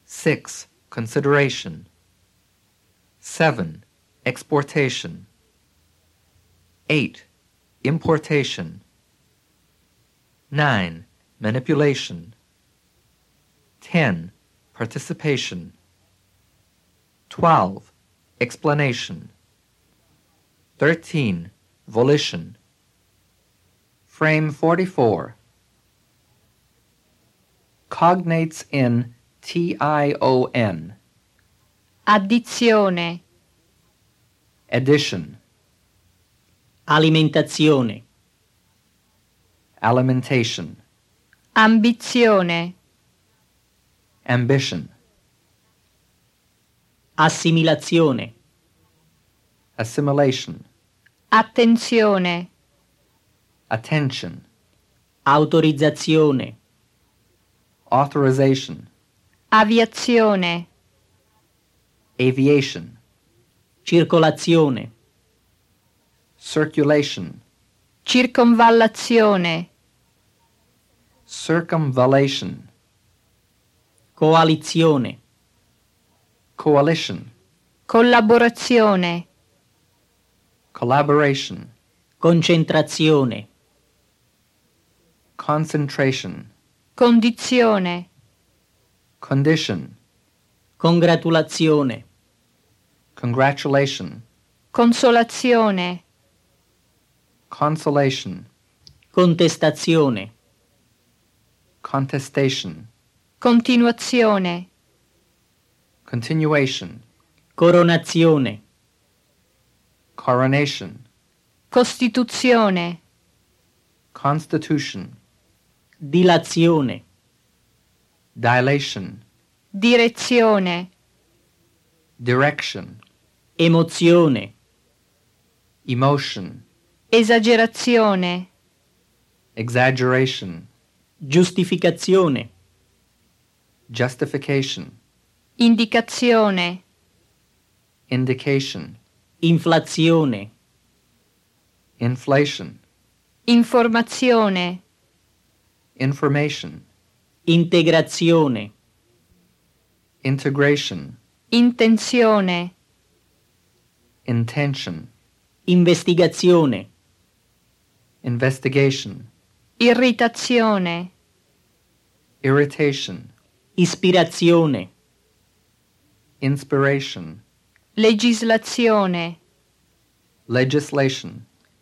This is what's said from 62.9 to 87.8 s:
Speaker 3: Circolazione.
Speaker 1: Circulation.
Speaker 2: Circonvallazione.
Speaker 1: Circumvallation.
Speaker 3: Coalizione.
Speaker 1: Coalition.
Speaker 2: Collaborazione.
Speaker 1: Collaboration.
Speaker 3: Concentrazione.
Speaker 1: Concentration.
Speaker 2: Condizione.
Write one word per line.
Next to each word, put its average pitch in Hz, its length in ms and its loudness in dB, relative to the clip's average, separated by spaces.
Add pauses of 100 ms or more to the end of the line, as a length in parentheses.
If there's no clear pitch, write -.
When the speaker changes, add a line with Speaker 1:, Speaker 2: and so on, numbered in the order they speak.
Speaker 3:
Circolazione. 160 1080 2 (1400)
Speaker 1:
Circulation. 147 1080 -2 (640)
Speaker 2:
Circonvallazione. 226 1700 2 (1600)
Speaker 1:
Circumvallation. 139 1400 -2 (1500)
Speaker 3:
Coalizione. 160 1040 2 (1400)
Speaker 1:
Coalition. 147 760 0 (540)
Speaker 2:
Collaborazione. 226 1400 2 (1500)
Speaker 1:
Collaboration. 139 960 -2 (480)
Speaker 3:
Concentrazione. 156 1300 0 (1900)
Speaker 1:
Concentration. 143 1160 -4 (440)
Speaker 2:
Condizione. 226 1120 2 (1120)